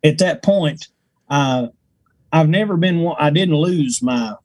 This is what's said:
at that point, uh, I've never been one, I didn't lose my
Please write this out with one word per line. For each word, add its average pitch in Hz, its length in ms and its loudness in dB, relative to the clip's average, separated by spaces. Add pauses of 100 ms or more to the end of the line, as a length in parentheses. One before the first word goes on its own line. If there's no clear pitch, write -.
at 151 160 2
that 180 240 0
point, 170 460 0 (400)
uh, 131 400 0 (640)
I've 160 160 4
never 196 280 0
been 170 240 0
one, 170 180 -2
I 147 120 2
didn't 170 260 2
lose 151 460 0
my 120 320 -2 (100)